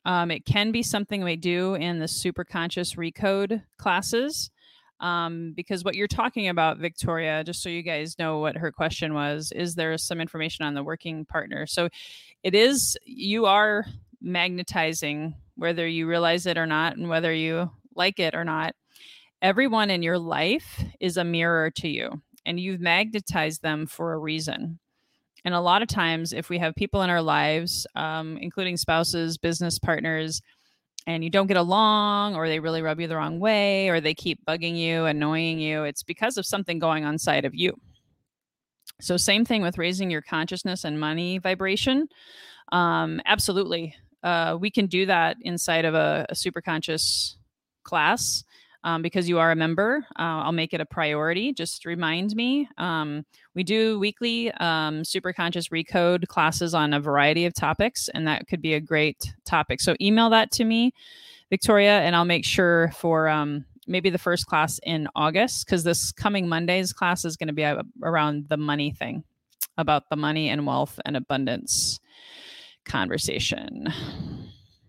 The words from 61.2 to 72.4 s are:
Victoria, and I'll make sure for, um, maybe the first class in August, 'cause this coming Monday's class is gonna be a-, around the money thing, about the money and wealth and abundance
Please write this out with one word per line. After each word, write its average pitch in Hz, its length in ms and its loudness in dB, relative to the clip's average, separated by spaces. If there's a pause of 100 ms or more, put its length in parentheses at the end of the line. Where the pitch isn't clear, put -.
Victoria, 202 500 6
and 170 140 4
I'll 170 100 6
make 175 200 2
sure 170 500 4
for, 160 340 2
um, 147 360 0 (240)
maybe 185 220 2
the 175 80 -2
first 175 280 0
class 156 380 2
in 156 320 -2
August, 170 500 2
'cause 175 160 2
this 170 300 0
coming 196 360 0
Monday's 180 440 0
class 180 320 0
is 165 120 -4
gonna 156 160 -4
be 151 100 -2
a-, 147 200 0 (200)
around 151 460 0
the 151 80 2
money 147 360 0
thing, 156 320 -6 (540)
about 151 320 2
the 156 60 -2
money 151 320 0
and 147 180 0
wealth 135 380 -2
and 143 120 -2
abundance - 800 -2 (840)